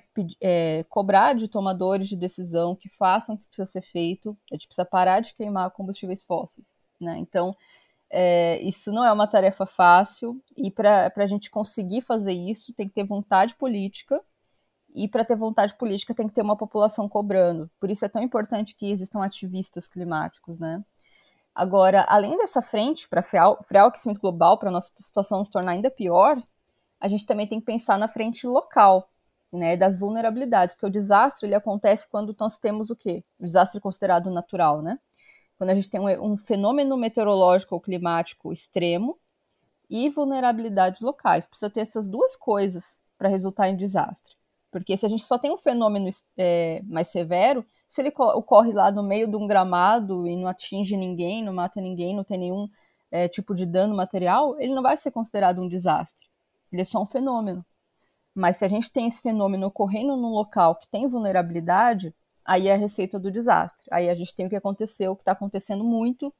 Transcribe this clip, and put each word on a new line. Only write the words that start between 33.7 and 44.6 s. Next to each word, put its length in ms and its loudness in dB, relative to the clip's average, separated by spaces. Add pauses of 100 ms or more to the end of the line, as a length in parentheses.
considerado 500 -2
natural, 520 0
né? 160 -6 (580)
Quando 140 -2
a 40 2
gente 140 0
tem 100 -6
um, 340 -2
um 40 -2
fenômeno 580 0
meteorológico 800 2
ou 60 -6
climático 720 -6
extremo 680 -4 (680)
e 220 -2
vulnerabilidades 920 0
locais. 460 -2
Precisa 240 -10
ter 100 -6
essas 260 -6
duas 300 -2
coisas 640 -4 (160)
pra 140 0
resultar 400 0
em 60 -2
desastre. 580 -4 (360)